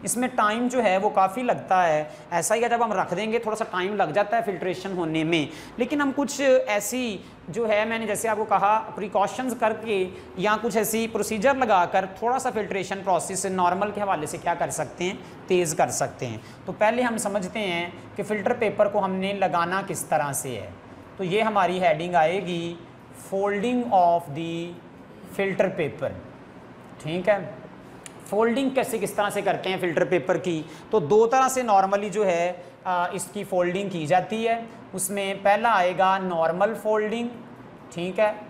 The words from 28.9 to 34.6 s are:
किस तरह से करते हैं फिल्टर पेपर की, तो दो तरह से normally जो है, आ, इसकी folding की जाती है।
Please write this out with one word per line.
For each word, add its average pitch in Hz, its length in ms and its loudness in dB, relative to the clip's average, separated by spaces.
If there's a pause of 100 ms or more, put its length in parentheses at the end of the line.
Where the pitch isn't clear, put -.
किस 190 180 -4
तरह 208 140 2
से 196 120 -2
करते 185 280 0
हैं 185 100 -2
फिल्टर 180 240 2
पेपर 170 340 2
की, 160 260 -2 (280)
तो 220 80 4
दो 208 260 6
तरह 262 220 4
से 254 140 0
normally 202 480 4
जो 208 140 0
है, 175 400 0 (220)
आ, 175 280 0
इसकी 196 300 -8
folding 180 460 0
की 160 160 -4
जाती 185 380 2
है। 226 220 0 (280)